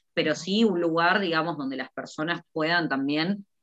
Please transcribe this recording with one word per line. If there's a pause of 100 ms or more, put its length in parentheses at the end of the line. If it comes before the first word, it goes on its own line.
(140)
pero
sí
un
lugar,
digamos,
donde
las
personas (120)
puedan
también (180)